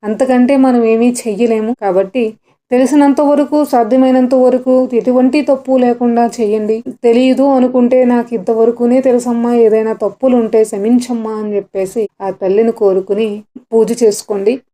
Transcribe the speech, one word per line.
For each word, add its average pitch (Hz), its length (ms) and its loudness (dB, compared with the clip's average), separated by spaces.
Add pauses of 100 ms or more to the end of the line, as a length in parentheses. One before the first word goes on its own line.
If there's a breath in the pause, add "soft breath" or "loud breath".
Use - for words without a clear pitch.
అంతకంటే 247 540 0
మనం 254 280 4
ఏమీ 226 260 2
చెయ్యలేము. 226 680 -2
కాబట్టి 196 440 -2 (480)
తెలిసినంత 269 500 2
వరకు, 294 440 0
సాధ్యమైనంత 254 720 2
వరకు 254 400 2 (180)
ఎటువంటి 254 480 0
తప్పు 269 360 -2
లేకుండా 240 480 0
చేయండి. 220 520 -2 (240)
"తెలియదు 254 480 2
అనుకుంటే 254 560 2
నాకు 240 280 -2
ఇంతవరకునే 233 680 0
తెలుసమ్మా, 240 540 -2
ఏదైనా 220 380 2
తప్పులు 220 420 -2
ఉంటే 226 280 0
క్షమించమ్మా" 220 760 -4
అని 214 160 -6
చెప్పేసి 196 500 -6 (180)
ఆ 196 80 -6
తల్లిని 196 420 0
కోరుకుని 202 560 -2 (380)
పూజ 226 320 0
చేసుకోండి. 208 580 0 (180)